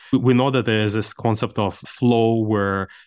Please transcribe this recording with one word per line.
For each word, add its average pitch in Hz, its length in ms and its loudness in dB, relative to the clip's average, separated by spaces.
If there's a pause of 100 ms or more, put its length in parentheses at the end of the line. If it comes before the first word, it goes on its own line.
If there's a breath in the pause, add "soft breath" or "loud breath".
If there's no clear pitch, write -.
(120 loud breath)
We, 135 60 4
we 127 160 2
know 127 160 2
that 127 160 0
there 110 140 0
is 104 140 0
this 107 200 -4
concept 110 460 -2
of 98 180 -2
flow 117 600 0
where 101 500 -2 (200 loud breath)